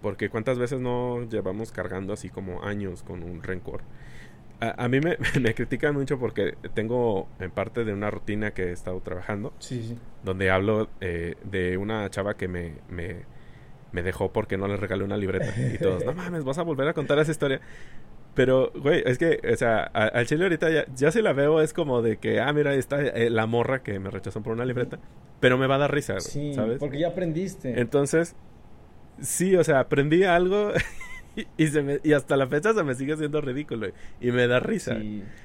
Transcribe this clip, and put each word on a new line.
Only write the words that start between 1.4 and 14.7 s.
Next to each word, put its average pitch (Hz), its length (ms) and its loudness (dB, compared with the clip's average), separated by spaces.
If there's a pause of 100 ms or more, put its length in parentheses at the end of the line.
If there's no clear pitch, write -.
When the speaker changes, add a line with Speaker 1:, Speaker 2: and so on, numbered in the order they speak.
Speaker 1:
cargando 95 400 -6
así 104 160 -8
como 92 340 -8
años 101 400 -6
con 90 200 -10
un 85 200 -10
rencor. - 380 -6 (800)
A, 117 240 -4
a 120 40 0
mí 135 120 4
me, 165 160 0 (120)
<laughs> 139 120 2
me 113 140 2
critican 147 400 0
mucho 139 240 -2
porque 123 380 -2 (180)
tengo 113 520 0 (140)
en 92 100 -6
parte 104 340 -4
de 107 100 -2
una 104 160 -2
rutina 104 400 -2
que 92 140 -2
he 87 80 -2
estado 90 280 -6
trabajando, 101 580 -6
Speaker 2:
Sí, 123 240 -8
sí. 117 160 -8 (260)
Speaker 1:
donde 95 260 2
hablo, 104 380 2 (120)
eh, 85 440 -4
de 92 340 0
una 104 320 -2
chava 101 260 -4
que 95 120 -4
me, 85 260 -6 (160)
me, 87 320 -8 (720)
me 90 100 -2
dejó 95 300 -2
porque 101 260 -2
no 98 100 -2
le 101 80 0